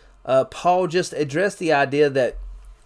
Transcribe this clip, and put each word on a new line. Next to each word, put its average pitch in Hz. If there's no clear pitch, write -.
uh, 131
Paul 180
just 170
addressed 151
the 160
idea 139
that, 131